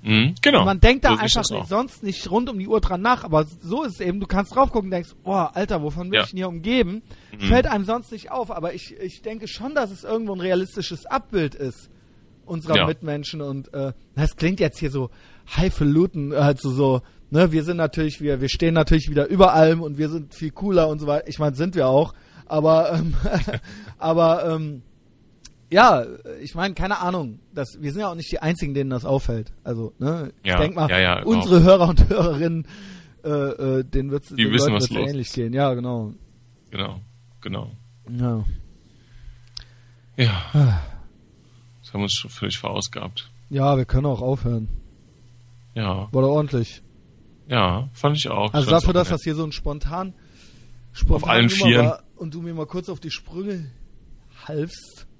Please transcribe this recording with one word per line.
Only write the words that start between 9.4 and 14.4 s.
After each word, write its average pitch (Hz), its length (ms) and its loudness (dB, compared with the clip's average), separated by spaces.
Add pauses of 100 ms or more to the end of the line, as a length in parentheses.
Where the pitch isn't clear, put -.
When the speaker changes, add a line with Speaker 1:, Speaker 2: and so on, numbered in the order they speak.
Speaker 2:
schon, 269 260 -10
dass 247 160 -2
es 190 140 -18
irgendwo 220 300 -4
ein 185 60 -8
realistisches 185 680 -4
Abbild 180 500 -4
ist - 340 -10 (560)
unserer 160 300 -2
Speaker 1:
Ja. 180 100 4
Speaker 2:
Mitmenschen 151 540 -6
und, 139 340 -10
äh, 135 180 -4 (220)
das 147 220 0
klingt 180 240 0